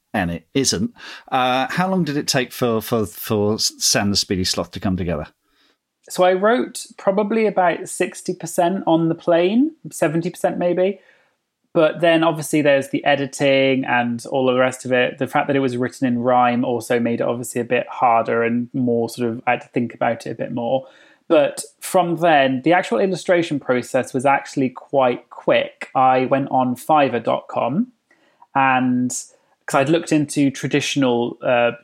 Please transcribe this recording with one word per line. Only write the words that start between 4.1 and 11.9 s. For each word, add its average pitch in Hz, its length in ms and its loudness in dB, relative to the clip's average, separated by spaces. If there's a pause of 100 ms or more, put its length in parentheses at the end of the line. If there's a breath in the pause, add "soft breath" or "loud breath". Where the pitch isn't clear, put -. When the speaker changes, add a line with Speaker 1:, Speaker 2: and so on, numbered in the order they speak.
Speaker 1:
the 98 60 0
Speedy 92 280 -2
Sloth - 280 -4
to 92 80 -10
come 95 160 -2
together? 85 300 -4 (840)
Speaker 2:
So - 160 0
I 185 80 6
wrote 220 540 0 (100)
probably 214 500 0
about 185 420 0
sixty - 460 -6
percent 180 520 -2
on 165 220 4
the 160 60 0
plane, 190 640 2 (160)
seventy 165 380 -2
percent 175 280 -4
maybe. 180 400 0 (760 soft breath)
But 160 280 2